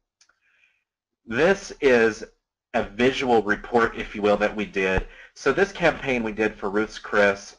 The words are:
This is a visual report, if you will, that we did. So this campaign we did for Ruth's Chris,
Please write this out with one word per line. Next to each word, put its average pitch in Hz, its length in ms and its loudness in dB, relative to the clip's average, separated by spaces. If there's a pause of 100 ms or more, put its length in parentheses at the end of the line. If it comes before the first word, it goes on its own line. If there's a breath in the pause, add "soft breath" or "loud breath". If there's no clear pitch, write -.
(1300)
This 160 560 0
is 113 420 4 (520)
a 110 80 0
visual 120 580 0
report, 110 560 0
if 107 160 -10
you 107 80 -8
will, 101 160 4
that 104 180 0
we 104 100 -4
did. 95 420 -2 (260 loud breath)
So - 180 -2
this 185 200 0
campaign 139 500 -2
we 110 100 -4
did 104 220 -2
for 104 160 -8
Ruth's 104 300 -4
Chris, 101 600 0